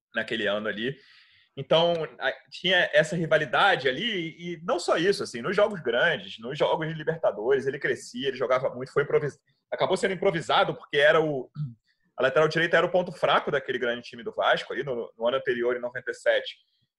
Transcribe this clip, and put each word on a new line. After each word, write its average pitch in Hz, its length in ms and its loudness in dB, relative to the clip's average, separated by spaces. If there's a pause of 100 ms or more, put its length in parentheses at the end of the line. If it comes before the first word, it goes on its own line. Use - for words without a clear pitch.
(160)
naquele 110 320 -2
ano 107 220 -2
ali. 113 260 -4 (640)
Então, 160 500 2 (100)
a, 131 140 -2 (180)
tinha 180 440 2
essa 156 220 4
rivalidade 156 760 2
ali, 170 500 -4
e 170 240 -10
não 247 160 -2
só - 160 0
isso, 185 260 2
assim, 117 200 -8
nos 165 120 -4
jogos 202 280 2
grandes, 120 580 0
nos 123 180 -10
jogos 156 300 2
de 160 60 -6
Libertadores, 135 760 0
ele 139 100 -4
crescia, 135 520 -4
ele 123 80 -6
jogava 127 320 0
muito, 127 240 -10
foi 143 100 2
improvis-, 147 340 0 (320)
acabou 143 280 0
sendo 190 160 0
improvisado, 170 600 2
porque - 240 -6
era 151 220 6
o, 151 320 -2 (640)
a - 80 -2
lateral 156 240 4
direita 165 300 2
era 170 80 4
o 170 60 -4
ponto 180 200 0
fraco 165 400 0
daquele 135 260 -2
grande 120 260 -4
time 117 200 -16
do 104 80 -8
Vasco, 123 400 0
ali 98 100 -4
no, 120 360 -6
no 113 100 -2
ano 123 80 0
anterior, 123 400 0
em 123 60 -8
noventa 123 300 -8
e - 20 -10
sete, - 420 0 (420)